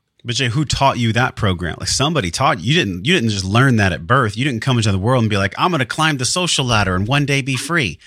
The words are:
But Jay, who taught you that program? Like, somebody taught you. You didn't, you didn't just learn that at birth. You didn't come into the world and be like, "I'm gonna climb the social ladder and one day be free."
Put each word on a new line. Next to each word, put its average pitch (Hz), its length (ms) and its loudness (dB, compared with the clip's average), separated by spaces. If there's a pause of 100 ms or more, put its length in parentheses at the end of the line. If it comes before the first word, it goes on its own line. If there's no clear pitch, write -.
(240)
But 117 120 -4
Jay, 131 120 0
who 139 160 0
taught 131 340 0
you 117 140 2
that 120 240 -2
program? 87 420 -2
Like, 90 120 -8
somebody 135 400 0
taught 135 300 0
you. 107 120 0
You 170 120 2
didn't, 90 220 -4
you 165 80 4
didn't 117 160 2
just 98 140 -2
learn 117 320 4
that 98 160 2
at 78 140 -6
birth. 117 300 2
You 123 80 -2
didn't 123 160 -2
come 127 180 0
into 107 140 2
the 98 60 0
world 120 260 2
and 107 60 0
be 104 80 0
like, 98 200 0
"I'm 165 120 2
gonna 143 160 0
climb 156 320 0
the 123 80 -4
social 180 400 -2
ladder 104 280 2
and 95 120 0
one 143 200 0
day 139 160 0
be 131 140 -4
free." 139 500 -4